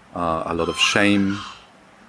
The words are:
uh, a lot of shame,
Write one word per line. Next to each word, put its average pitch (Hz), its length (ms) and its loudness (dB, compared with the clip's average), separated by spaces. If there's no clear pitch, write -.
uh, 82 300 -2
a 85 100 -4
lot 82 140 0
of 85 80 -4
shame, 101 600 2